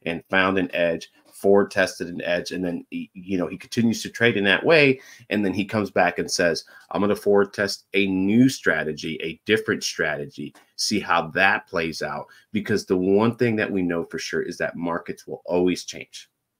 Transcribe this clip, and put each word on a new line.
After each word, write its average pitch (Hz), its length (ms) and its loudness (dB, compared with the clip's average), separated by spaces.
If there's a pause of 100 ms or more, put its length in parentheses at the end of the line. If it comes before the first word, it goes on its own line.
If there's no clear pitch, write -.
and 85 240 -6
found 95 260 2
an 90 160 -2
edge, 87 380 -2 (200)
forward 101 380 4
tested 92 380 0
an 87 160 -10
edge, 87 260 -4
and 90 160 -4
then 85 240 -4
he, 85 240 -10
you 95 240 -6
know, 87 80 0
he 95 120 -8
continues 113 440 0
to 101 80 -10
trade 117 260 2
in 101 100 0
that 95 200 2
way, 143 340 6 (300)
and 104 160 0
then 92 80 0
he 98 120 -2
comes 104 260 -2
back 90 260 2
and 87 140 -6
says, 85 340 0 (240)
"I'm 87 100 -4
gonna 101 160 2
forward 101 380 2
test - 400 -4
a 98 140 2
new 101 420 4
strategy, 78 720 -4
a 82 240 -8
different 107 380 0
strategy, 71 720 -6 (220)
see - 220 -2
how 85 360 0
that 98 320 2
plays 82 340 -4
out." 73 240 -8 (260)
Because 101 360 -2
the 92 100 2
one 101 380 4
thing 117 220 2
that 107 140 -2
we 95 120 0
know 85 200 -2
for - 140 -10
sure 80 240 -4
is 87 160 -8
that 80 180 -4
markets 85 520 -8
will 73 180 -12
always 90 380 0
change. - 440 -16 (320)